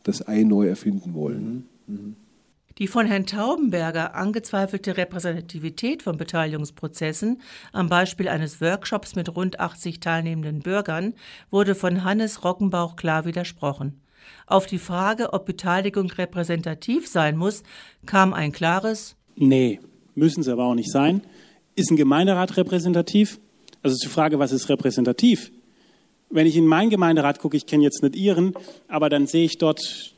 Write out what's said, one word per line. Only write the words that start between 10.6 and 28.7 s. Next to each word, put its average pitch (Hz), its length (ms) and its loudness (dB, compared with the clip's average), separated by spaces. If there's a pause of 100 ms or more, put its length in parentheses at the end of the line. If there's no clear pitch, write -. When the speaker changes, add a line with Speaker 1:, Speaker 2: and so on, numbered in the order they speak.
Speaker 3:
Bürgern 190 520 -2 (380)
wurde 196 240 4
von 185 280 -2
Hannes 208 400 -2
Rockenbauch 180 520 -2
klar 160 300 -2
widersprochen. 147 760 -6 (460)
Auf 190 180 4
die 185 140 -6
Frage, 202 540 -2
ob 190 120 -4
Beteiligung 190 640 -2
repräsentativ 175 1000 -4
sein 156 300 0
muss, 196 240 -2 (460)
kam 190 260 4
ein 151 180 -2
klares 190 640 -2 (200)
Speaker 4:
Nee, 131 440 4 (360)
müssen 160 260 2
sie 131 100 0
aber 123 140 0
auch 123 100 0
nicht 113 160 -4
sein. 160 300 2 (540)
Ist - 160 0
ein 160 60 6
Gemeinderat 180 600 4
repräsentativ? 180 800 2 (440)
Also 131 140 2
zur 131 120 -6
Frage, 156 300 2
was 135 120 2
ist 131 180 -2
repräsentativ? 131 840 2 (800)
Wenn 156 160 4
ich 156 80 2
in 165 100 6
meinen 175 240 6
Gemeinderat 165 480 2
gucke, 151 180 -4
ich 135 120 -2
kenne 151 160 4
jetzt 143 180 2
nicht 139 140 2
Ihren, 185 380 2 (340)